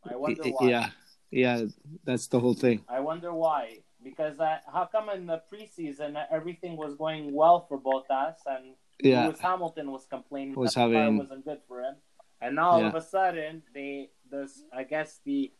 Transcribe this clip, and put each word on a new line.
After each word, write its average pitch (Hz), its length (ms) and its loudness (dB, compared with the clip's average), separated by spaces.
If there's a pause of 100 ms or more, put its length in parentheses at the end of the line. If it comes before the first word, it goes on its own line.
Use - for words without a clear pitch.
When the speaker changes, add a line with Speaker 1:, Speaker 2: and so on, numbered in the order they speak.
Speaker 1:
I 120 120 -8
wonder 135 280 -2
Speaker 2:
Y-, 127 60 0
y-, - 60 -4
Speaker 1:
why. 131 140 4
Speaker 2:
yeah, 120 200 0 (420)
yeah, 123 320 2 (400)
that's 127 240 -2
the 127 100 4
whole 120 160 4
thing. 117 340 2
Speaker 1:
I 127 120 -4
wonder 165 340 -6
why. 147 440 0 (260)
Because, 143 340 -6
uh, 156 200 0 (140)
how 175 140 0
come 214 240 -4
in 185 160 -6
the 165 160 -4 (100)
preseason, 151 640 -10
uh, 151 140 -6
everything 165 460 -6
was 151 180 -8
going 156 400 -4
well 170 340 8
for 143 100 -6
Bottas 135 580 -2 (100)
and 131 280 -10 (260)
Speaker 2:
Yeah. 127 260 6
Speaker 1:
Lewis - 140 -4
Hamilton 170 500 -4
was 131 160 -12
complaining 139 480 -10
Speaker 2:
Was 127 200 0
Speaker 1:
that 123 140 4
the 117 60 4
car 113 80 6
Speaker 2:
having 110 160 4
Speaker 1:
wasn't 117 260 -6
good 147 240 -8
for 123 140 -12
him, 135 140 -8 (440)
and 123 140 -4
now 165 160 4
all 170 140 8
of - 100 2
Speaker 2:
Yeah. 165 40 0
Speaker 1:
a 160 40 -4
sudden, 165 600 -2 (120)
they, 139 360 -10 (200)
this, 139 320 -10 (100)
I 131 120 -8
guess 156 400 -6
the 139 360 -2